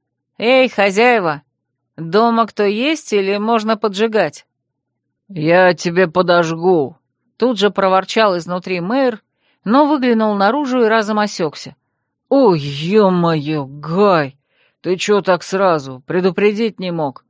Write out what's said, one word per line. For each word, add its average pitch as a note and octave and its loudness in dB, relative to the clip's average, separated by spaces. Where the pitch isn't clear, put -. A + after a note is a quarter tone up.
«Эй, B3+ 2
хозяева, G3 0
дома A3+ 0
кто G#3 -4
есть A#3 -2
или G3+ 0
можно A3 -2
поджигать?» G#3+ -2
«Я F3+ 2
тебе F3+ 0
подожгу», E3+ 0
тут A3+ -2
же G3+ 2
проворчал F#3+ 0
изнутри F3+ -6
мэр, A#3 -2
но C4+ 4
выглянул A#3+ 2
наружу B3 0
и A3 4
разом G#3+ 0
осекся. G3+ -4
«О, C4 4
е-мое, D#3 0
Гай, D#3 -2
ты F3+ -4
че G3+ 0
так F3 0
сразу? D#3 -2
Предупредить G3 -2
не F3+ -6
мог?» D3+ -6